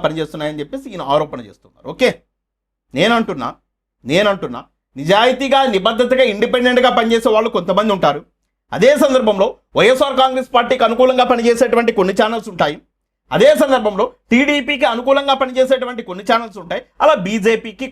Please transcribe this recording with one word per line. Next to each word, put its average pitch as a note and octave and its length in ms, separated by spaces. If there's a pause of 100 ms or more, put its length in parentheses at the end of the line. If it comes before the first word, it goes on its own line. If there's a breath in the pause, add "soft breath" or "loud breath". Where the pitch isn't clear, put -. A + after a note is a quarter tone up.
పనిచేస్తున్నాయని D3+ 560
చెప్పేసి C4+ 280
ఈయన F3+ 140 (100)
ఆరోపణ D3 340
చేస్తున్నారు. - 460
ఓకే, A#3 160 (840)
నేనంటున్నా, F#3+ 560 (540)
నేనంటున్నా D#3+ 580 (340)
నిజాయితీగా, B3 640 (160)
నిబద్ధతగా, A#3 580
ఇండిపెండెంట్గా B3 640
పనిచేసే A3+ 320
వాళ్ళు A3 200
కొంతమంది G3 440
ఉంటారు. D3+ 280 (500)
అదే F#3+ 260
సందర్భంలో A3+ 500 (280)
వైఎస్ఆర్ B3+ 440
కాంగ్రెస్ C4 340
పార్టీకి B3 300
అనుకూలంగా B3 480
పనిచేసేటువంటి A#3 640
కొన్ని G3 200
ఛానల్స్ A3 360
ఉంటాయి. E3 280 (540)
అదే F#3+ 240
సందర్భంలో A#3 500 (260)
టీడీపీకి C#4+ 540
అనుకూలంగా C4+ 480
పనిచేసేటువంటి B3+ 720
కొన్ని F#3 200
ఛానల్స్ A3+ 380
ఉంటాయి. F3 200 (200)
అలా D4+ 120 (120)
బీజేపీకి, A3 680